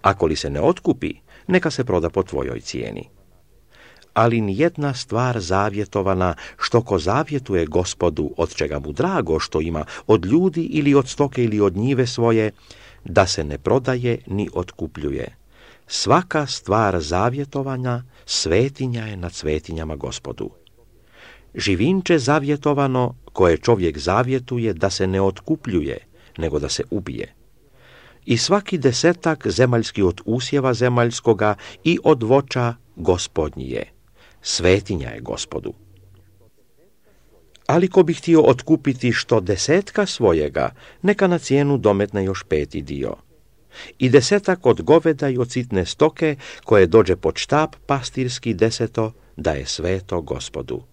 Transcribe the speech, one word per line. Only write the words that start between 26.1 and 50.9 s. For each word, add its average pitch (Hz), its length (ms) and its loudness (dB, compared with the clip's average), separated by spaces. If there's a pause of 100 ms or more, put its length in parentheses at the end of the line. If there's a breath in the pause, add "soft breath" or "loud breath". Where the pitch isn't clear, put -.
nego 80 220 -2
da 71 100 -4
se - 220 -6
ubije. 65 440 -8 (920 soft breath)
I 117 140 0
svaki 196 400 0
desetak 147 680 0
zemaljski 117 540 2
od 90 220 2
usjeva 127 500 0
zemaljskoga 117 800 2 (300 loud breath)
i 170 200 2
od 147 180 4
voća 123 520 0 (220)
Gospodnji 78 720 -2
je. 60 140 -6 (580 soft breath)
Svetinja 90 680 0
je 55 120 -12
Gospodu. 60 520 -10 (1900)
Ali 170 220 2
ko 190 140 6
bi 165 120 2
htio 165 260 4
otkupiti 127 720 4
što - 280 0
desetka 156 640 0
svojega, 76 640 0 (320 loud breath)
neka 202 240 2
na 175 120 2
cijenu 143 400 2
dometne 101 460 2
još 95 240 -4
peti 76 340 -2
dio. 69 320 -6 (840 loud breath)
I 131 100 2
desetak 180 580 4
od 110 160 4
goveda 151 460 4
i 127 100 -2
od 123 140 -2
sitne 117 340 -2
stoke, 156 500 0 (280 loud breath)
koje 98 220 6
dođe 92 300 4
pod - 200 -2
štap - 400 -2 (100)
pastirski 127 680 -4
deseto, 110 580 -2 (240 soft breath)
da 78 160 -2
je 67 140 -6
sveto 90 540 -4
Gospodu. 64 640 -10 (100)